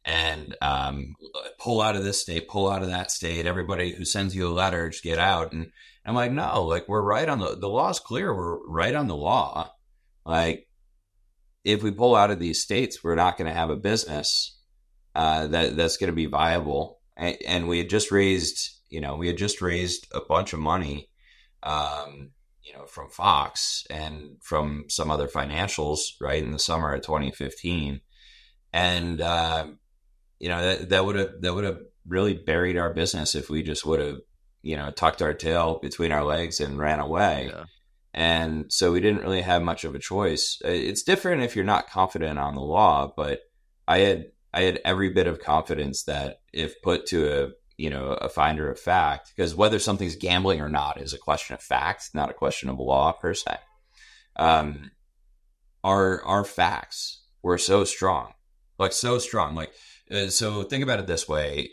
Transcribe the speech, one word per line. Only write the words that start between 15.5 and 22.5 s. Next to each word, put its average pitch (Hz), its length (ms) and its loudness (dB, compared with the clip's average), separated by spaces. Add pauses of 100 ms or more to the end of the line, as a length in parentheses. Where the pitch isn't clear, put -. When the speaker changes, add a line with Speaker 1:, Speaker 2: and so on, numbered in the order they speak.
Speaker 1:
that's 82 220 2
gonna 90 160 0
be 80 140 0
viable." 73 720 0 (160)
And, 85 280 -2
and 85 220 0
we 85 120 2
had 85 100 -4
just 104 220 2
raised, 95 580 2 (200)
you 78 120 -8
know, 71 140 -6
we 85 120 -4
had 87 100 -2
just 101 240 -4
raised 87 520 -2
a - 80 -4
bunch 85 320 0
of 80 60 -6
money, 76 500 -2 (540)
um, 71 680 -6 (300)